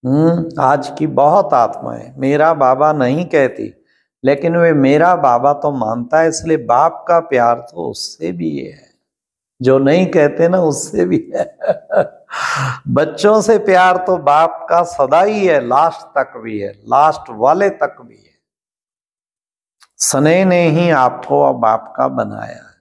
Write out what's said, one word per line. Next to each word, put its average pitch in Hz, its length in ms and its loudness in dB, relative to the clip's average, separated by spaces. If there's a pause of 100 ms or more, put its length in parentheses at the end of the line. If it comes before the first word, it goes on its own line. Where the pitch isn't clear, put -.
हम्म, 160 440 0 (100)
आज 139 380 0
की 156 100 -2
बहुत 151 460 2
आत्माएं 117 640 -4
मेरा 147 360 0
बाबा 143 400 2
नहीं 143 320 -2
कहती, 127 560 -2 (440)
लेकिन 147 320 0
वे 170 160 4
मेरा 151 420 4
बाबा 139 380 2
तो 143 180 -4
मानता 120 480 -2
है, 165 100 2
इसलिए 160 280 -2
बाप 156 500 0
का 170 120 4
प्यार 120 360 0
तो 87 340 -10
उससे - 420 -10
भी 85 260 -6
है। - 380 -16 (680)
जो 131 180 4
नहीं 156 260 2
कहते 160 420 2
ना, 185 120 2
उससे 170 460 -2
भी - 300 -4
है। - 260 -6
<laughs> - 640 -4 (600)
बच्चों 165 540 0
से 214 160 2
प्यार 185 400 2
तो 180 200 -2
बाप 156 520 0
का 170 140 2
सदा 147 380 2
ही 208 240 0
है, 143 220 0
लास्ट 139 340 0
तक - 360 -6
भी 110 220 -10
है, 101 120 -8
लास्ट 143 580 0
वाले 147 400 0
तक - 320 -6
भी 120 140 -20
है। - 200 -20 (1600)
स्नेह 160 480 2
ने 175 240 2
ही 170 200 2
आपको 143 540 2
अब 135 120 2
बाप 113 420 -2
का 131 100 0
बनाया 110 460 -8
है। - 280 -20